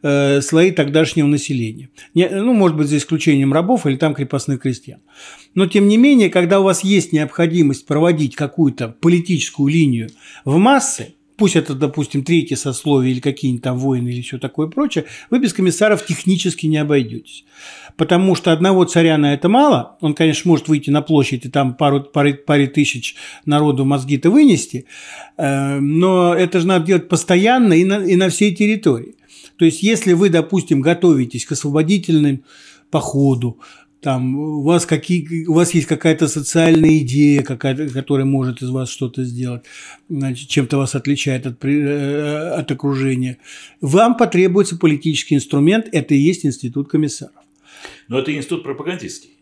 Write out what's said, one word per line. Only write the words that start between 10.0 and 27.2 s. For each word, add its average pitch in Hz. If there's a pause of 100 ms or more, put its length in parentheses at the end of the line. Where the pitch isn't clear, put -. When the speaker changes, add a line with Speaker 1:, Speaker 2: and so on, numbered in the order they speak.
Speaker 1:
в 135
массы, 240 (220)
пусть 190
это, 147
допустим, 139
третье 160
сословие 131
или 127
какие-нибудь 135
там 127
воины 127
или 123
все 123
такое 151
прочее, 220 (240)
вы 247
без 240
комиссаров 202
технически 175
не 156
обойдетесь. 139 (520)
Потому 180
что 170
одного 180
царя 165
на 143
это 143
мало. 233
Он, 151
конечно, 160
может 160
выйти 147
на 147
площадь 139
и 131
там 131
пару, 143
паре, 143
паре 143
тысяч 135 (300)
народу 147
мозги-то 139
вынести, 254 (500)
э, 139
но 175
это 180
же 170
надо 180
делать 180
постоянно 202